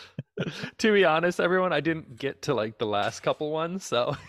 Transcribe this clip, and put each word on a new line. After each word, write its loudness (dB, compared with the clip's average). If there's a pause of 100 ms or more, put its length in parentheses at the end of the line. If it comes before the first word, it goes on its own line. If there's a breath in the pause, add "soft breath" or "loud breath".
(380 loud breath)
<laughs> -8
To 4
be 6
honest, 4
everyone, 2
I 2
didn't -4
get -6
to, 0
like, -2
the 0
last 0
couple -2
ones, -4
so 0 (140)